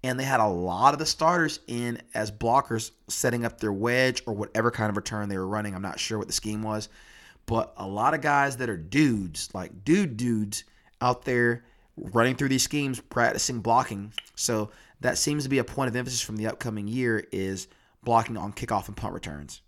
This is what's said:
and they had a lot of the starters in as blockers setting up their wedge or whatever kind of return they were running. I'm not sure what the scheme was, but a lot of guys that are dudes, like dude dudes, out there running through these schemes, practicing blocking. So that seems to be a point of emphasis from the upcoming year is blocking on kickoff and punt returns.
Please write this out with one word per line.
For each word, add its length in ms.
and 160
they 40
had 160
a 80
lot 460
of 60
the 60
starters 640
in 340
as 180
blockers 600
setting 360
up 140
their 140
wedge 520
or 80
whatever 380
kind 180
of 60
return 340
they 80
were 100
running. 280
I'm 60
not 180
sure 180
what 100
the 60
scheme 300
was, 240
but 300
a 100
lot 280
of 80
guys 360
that 120
are 80
dudes, 760
like 300
dude 320
dudes, 480
out 240
there 400
running 380
through 140
these 140
schemes, 380
practicing 580
blocking. 540
So 360
that 160
seems 260
to 60
be 100
a 60
point 240
of 80
emphasis 240
from 160
the 100
upcoming 400
year 440
is 360
blocking 340
on 160
kickoff 340
and 80
punt 180
returns. 540